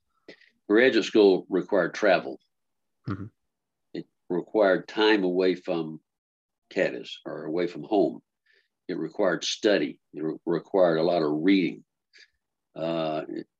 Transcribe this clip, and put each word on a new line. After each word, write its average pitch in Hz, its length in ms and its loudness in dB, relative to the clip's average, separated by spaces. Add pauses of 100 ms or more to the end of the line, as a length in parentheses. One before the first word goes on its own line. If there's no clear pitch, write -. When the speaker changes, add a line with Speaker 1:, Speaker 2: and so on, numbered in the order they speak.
(680)
Speaker 1:
Graduate 113 360 4
school 98 440 4
required 87 460 -2
travel. 82 460 0 (680)
Speaker 2:
Mm-hmm. 98 180 -8 (640)
Speaker 1:
It - 140 -12 (220)
required 92 600 0
time 107 340 2
away 92 320 0
from 80 460 -8 (720)
Cadiz 73 540 -4
or 76 200 -12
away 87 240 -4
from 76 160 -12
home. 78 360 0 (680)
It 87 100 -6
required 82 460 -2
study. 92 540 0 (160)
It 73 100 -10
re-, 78 220 -6
required 85 500 2
a 78 60 2
lot 87 200 2
of 73 80 0 (140)
reading. 92 400 2 (920)
Uh, 80 540 -4
it 82 180 -10 (140)